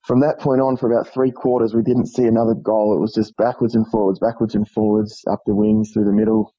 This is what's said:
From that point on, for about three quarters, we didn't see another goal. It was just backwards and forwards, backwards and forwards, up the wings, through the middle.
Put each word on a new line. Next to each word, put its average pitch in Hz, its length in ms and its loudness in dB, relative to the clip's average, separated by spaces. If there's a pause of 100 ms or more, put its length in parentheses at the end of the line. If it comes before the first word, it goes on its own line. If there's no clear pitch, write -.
From 127 140 0
that 151 200 0
point 131 220 0
on, 131 160 0
for 120 140 -2
about - 220 -2
three 131 180 0
quarters, 123 420 0
we 117 100 2
didn't 120 240 0
see - 180 -2
another 113 280 2
goal. 107 420 0
It 78 40 0
was 107 140 -2
just - 240 -4
backwards 117 380 -2
and 110 120 2
forwards, 98 320 0
backwards 113 360 -2
and 104 120 0
forwards, 107 640 -2
up 104 140 -4
the 104 100 0
wings, 107 360 0
through 107 140 0
the 101 60 2
middle. 107 480 0